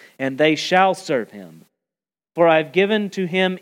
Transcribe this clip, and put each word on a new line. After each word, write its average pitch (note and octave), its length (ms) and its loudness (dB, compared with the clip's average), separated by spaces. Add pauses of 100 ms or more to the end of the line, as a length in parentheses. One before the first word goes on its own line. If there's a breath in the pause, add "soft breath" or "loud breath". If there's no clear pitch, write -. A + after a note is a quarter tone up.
(200 soft breath)
and C3+ 180 -6
they D3+ 180 2
shall F#3 380 2
serve B2+ 380 -6
him. E2+ 340 -20 (680)
For E3+ 120 4
I D#3+ 100 4
have D#3 140 -2
given G3+ 380 0
to F#3+ 160 -6
him F#3 360 -2